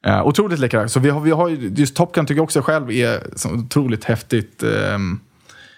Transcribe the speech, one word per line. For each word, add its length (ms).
Eh, 220
otroligt 320
läckra. 300
Så 100
vi 100
har, 120
vi 100
har 180
ju, 260
just 200
Top 200
Gun 100
tycker 120
jag 60
också 180
själv 300
är 320
så 180
otroligt 500
häftigt, 600
ehm, 560